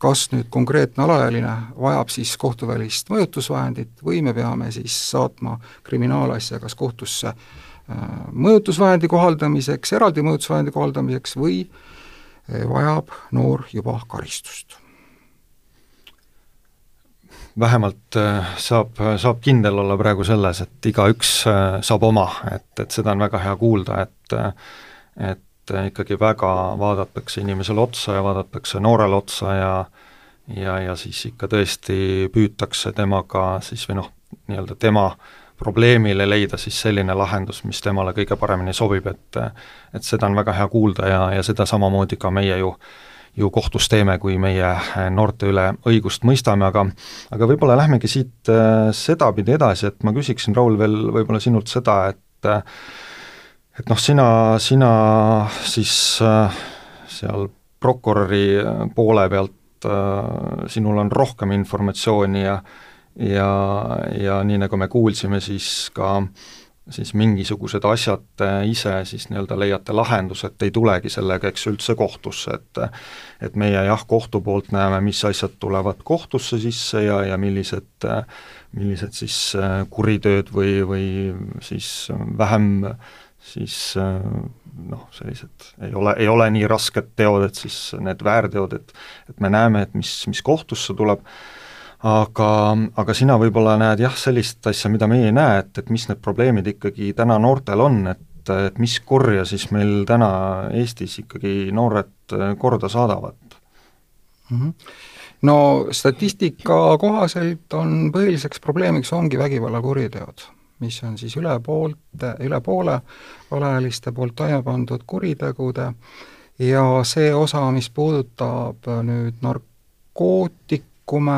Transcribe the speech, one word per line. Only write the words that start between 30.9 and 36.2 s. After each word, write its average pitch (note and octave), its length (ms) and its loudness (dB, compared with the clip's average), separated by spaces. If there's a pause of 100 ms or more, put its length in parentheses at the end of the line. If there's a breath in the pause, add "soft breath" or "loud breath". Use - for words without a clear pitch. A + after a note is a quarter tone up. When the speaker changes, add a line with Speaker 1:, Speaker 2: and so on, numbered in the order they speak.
Speaker 2:
siis - 360 -10
ikka G2+ 180 -8
tõesti F#2+ 840 0
püütakse G#2 640 -2
temaga F#2+ 720 -2
siis - 220 -10
või G2+ 120 -4
noh, F2+ 80 -8 (400)
nii-öelda G2 300 -8
tema G#2 320 4 (480 loud breath)
probleemile A2 720 4